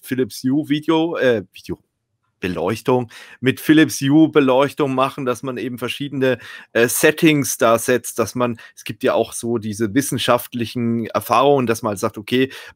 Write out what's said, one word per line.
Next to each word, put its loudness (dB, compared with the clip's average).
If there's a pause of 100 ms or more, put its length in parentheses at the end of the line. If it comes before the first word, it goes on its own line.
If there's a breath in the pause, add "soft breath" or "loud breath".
Philips -4
Hue 0
Video, 0
äh, 2
Video, -12 (600)
Beleuchtung, -2 (280 loud breath)
mit -2
Philips 4
Hue 6
Beleuchtung 2
machen, -2
dass -4
man -8
eben -8
verschiedene, -2 (360 loud breath)
äh, 0
Settings 2
da 4
setzt, -2
dass -2
man, -2 (160 loud breath)
es -20
gibt -10
ja 2
auch 0
so -4
diese -4
wissenschaftlichen -2
Erfahrungen, 2
dass -2
man -2
halt -6
sagt, -4
okay, -2 (240 loud breath)